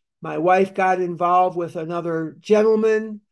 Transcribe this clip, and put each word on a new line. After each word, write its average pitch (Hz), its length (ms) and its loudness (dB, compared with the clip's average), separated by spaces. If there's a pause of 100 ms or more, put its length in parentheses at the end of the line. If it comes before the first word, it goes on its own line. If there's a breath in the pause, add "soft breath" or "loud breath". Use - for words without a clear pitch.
(220)
My 156 160 -10
wife 185 360 2
got 185 280 0
involved 175 560 0
with 165 180 -8
another 165 640 -6
gentleman. 220 840 0 (100)